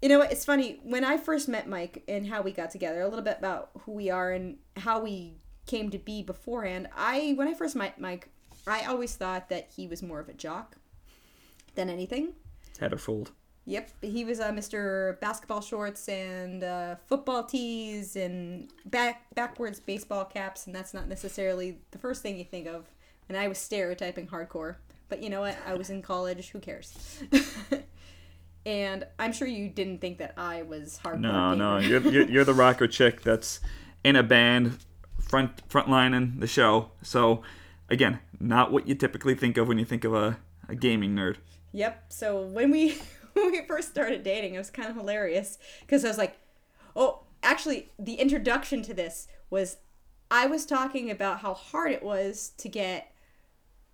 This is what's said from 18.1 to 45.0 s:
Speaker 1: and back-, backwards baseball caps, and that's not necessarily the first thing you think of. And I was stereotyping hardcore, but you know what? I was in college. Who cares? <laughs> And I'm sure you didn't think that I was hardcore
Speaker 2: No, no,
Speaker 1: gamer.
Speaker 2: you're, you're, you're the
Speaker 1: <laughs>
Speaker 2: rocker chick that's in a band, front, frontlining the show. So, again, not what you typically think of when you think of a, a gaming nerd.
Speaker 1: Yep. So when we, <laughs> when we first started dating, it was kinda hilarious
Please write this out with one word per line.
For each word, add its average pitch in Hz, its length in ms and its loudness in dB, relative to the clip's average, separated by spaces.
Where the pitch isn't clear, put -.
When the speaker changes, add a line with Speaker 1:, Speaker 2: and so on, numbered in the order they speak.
Speaker 1:
and 180 560 -8
back-, 240 500 -4
backwards 240 460 -6
baseball 202 440 -6
caps, 190 440 -10
and 180 80 -14
that's 185 180 -12
not 185 140 -6
necessarily 185 680 -4
the - 80 -18
first 254 240 -6
thing 202 160 -8
you 175 60 -12
think 170 240 -12
of. 165 180 -12
And 190 80 -6
I 202 120 -2
was 196 100 -6
stereotyping 180 680 -4
hardcore, 170 480 -8
but - 120 -8
you 208 100 -8
know 196 100 -4
what? 196 160 -4
I 185 80 -4
was 190 160 -6
in 196 100 -6
college. 180 500 -6
Who 208 100 -12
cares? - 360 -14
<laughs> 226 400 2
And 196 420 -4
I'm 226 140 -2
sure 269 140 -4
you 208 220 -4
didn't 185 320 -4
think 175 180 -6
that 151 180 -10
I 170 260 -6
was 151 420 -12
hardcore - 160 -4
Speaker 2:
No, 92 340 2
no, 101 260 2
Speaker 1:
gamer. 98 80 2
Speaker 2:
you're, 127 240 6
you're, 139 180 8
you're 135 140 8
the 135 100 6
Speaker 1:
<laughs> - 0 -
Speaker 2:
rocker 127 340 8
chick 117 340 4
that's - 380 2
in 139 140 6
a 127 80 8
band, 120 540 6
front, - 480 0
frontlining 127 720 4
the 117 80 0
show. 110 420 6
So, 120 400 4
again, - 300 4
not 117 320 4
what - 160 2
you 139 80 2
typically 135 400 2
think 120 200 2
of 117 120 4
when 117 100 4
you 110 60 2
think 117 180 -2
of 113 120 2
a, 110 240 2
a - 60 -6
gaming 110 400 2
nerd. 98 220 0
Speaker 1:
Yep. 220 360 -4
So 208 340 -2
when 226 300 4
we, 311 260 4
<laughs> - 180 -20
when 370 180 4
we 349 160 -2
first 320 220 -2
started 233 340 -2
dating, 196 300 -2
it 185 40 -6
was 202 120 -10
kinda 226 240 -8
hilarious 202 640 -2